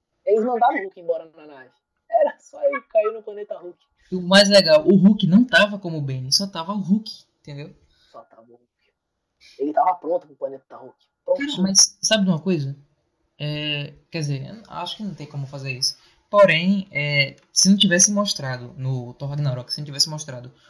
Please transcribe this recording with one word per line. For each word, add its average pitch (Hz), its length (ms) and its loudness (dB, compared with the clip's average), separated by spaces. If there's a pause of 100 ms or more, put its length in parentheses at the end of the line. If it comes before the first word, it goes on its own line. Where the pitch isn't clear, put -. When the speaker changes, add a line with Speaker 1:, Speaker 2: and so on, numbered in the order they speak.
(260)
Speaker 1:
Eles 214 180 4
mandaram 240 320 2
o 381 60 -6
Hulk 370 180 -14
embora 165 340 -6
na 156 120 -20
nave. 135 240 -20 (400)
Era 640 280 2
só - 260 -18
ele 554 180 0
cair 214 300 -2
no 220 100 -14
planeta 208 360 -14
Hulk. 175 200 -20 (340)
Speaker 2:
E 185 40 -4
o 185 60 -4
mais 196 280 4
legal, 160 360 6
o 180 100 8
Hulk 196 300 6
não 190 180 6
tava 202 340 2
como 165 240 -8
Bane, 131 300 -8
só 196 140 -2
tava 175 260 -10
o 214 80 -4
Hulk, 202 300 -2 (300)
entendeu? 147 340 -16 (380)
Speaker 1:
Só 117 120 -20
tava - 180 -20
o 117 40 -20 (100)
Hulk. 120 60 -20 (960)
Ele 143 140 -4
tava - 220 2
pronto 170 320 -6
pro 143 100 -20
planeta 135 400 -12
Hulk. 127 200 -20 (280)
Pronto. 277 160 0
Speaker 2:
Cara, 285 220 -4
mas 190 400 2
sabe 214 220 0
de 185 60 0
uma 156 120 0
coisa? 143 340 -4 (600)
É, 147 560 -8 (160)
quer 165 100 -8
dizer, 143 260 -6
eu 226 220 -18
acho 170 300 -12
que 214 40 -12
não 190 120 -10
tem 147 120 -16
como 139 200 -10
fazer 139 260 -12
isso. 127 240 -4 (340)
Porém, 190 600 4
é, 143 440 -2 (160)
se - 180 2
não 202 60 6
tivesse 180 360 4
mostrado 131 640 -6
no 127 380 -6
Thor 143 160 -10
Ragnarok, 139 420 -4
se - 80 -8
não 147 60 -10
tivesse 143 220 -4
mostrado 127 440 -14 (180)